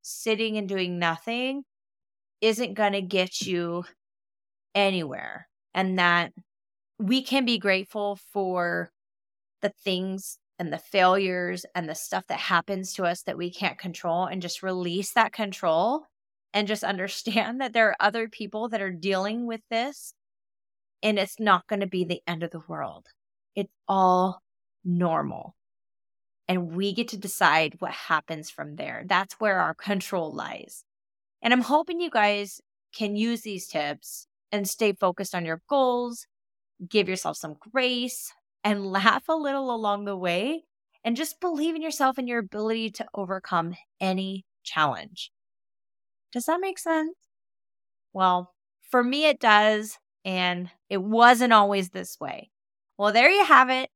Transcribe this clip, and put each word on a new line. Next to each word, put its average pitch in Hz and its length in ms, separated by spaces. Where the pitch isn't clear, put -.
sitting 220 540
and 202 120
doing 180 300
nothing 240 640
isn't 214 340
gonna 202 260
get 185 420
you 175 420
anywhere, 185 760
and 185 240
that 175 340
we 240 240
can 262 220
be 233 140
grateful 196 580
for 175 760
the 202 80
things 190 680
and 165 140
the 165 60
failures 180 960
and 170 140
the 156 60
stuff - 340
that 135 100
happens 190 540
to 185 120
us 175 180
that - 140
we 175 140
can't - 280
control, 175 480
and 190 140
just 175 220
release 185 500
that 226 200
control 202 760
and 208 160
just 214 160
understand 202 760
that 247 120
there 226 160
are - 100
other 226 300
people 214 400
that 214 120
are 190 120
dealing 196 540
with 226 240
this, 240 440
and 208 160
it's 196 220
not 196 260
gonna 196 200
be 180 180
the 170 220
end 170 160
of 170 100
the 160 160
world. 147 400
It's 196 160
all 185 520
normal. 170 720
And 175 300
we 196 160
get 233 160
to 214 80
decide 160 640
what 175 120
happens 156 580
from 147 260
there. 127 300
That's 190 340
where 196 200
our 160 140
control 185 560
lies. - 540
And 233 140
I'm 254 80
hoping 330 380
you 339 100
guys 208 500
can 208 220
use 226 240
these 196 260
tips - 600
and 202 160
stay 208 240
focused 190 420
on 175 120
your 165 220
goals, 247 600
give 202 220
yourself 175 300
some 156 160
grace, 247 800
and 202 300
laugh 196 360
a 320 60
little 277 400
along 208 300
the 202 120
way, 185 480
and 233 140
just 302 240
believe 320 340
in 311 80
yourself 277 360
and 247 100
your 240 100
ability 220 520
to - 240
overcome 180 600
any 190 460
challenge. 131 680
Does 247 140
that 339 160
make 381 180
sense? 320 380
Well, 180 420
for 247 200
me, 277 240
it 294 140
does, 214 580
and 180 460
it 196 80
wasn't 233 560
always 202 360
this 185 300
way. - 300
Well, 208 140
there 247 180
you 392 140
have 262 260
it. 262 260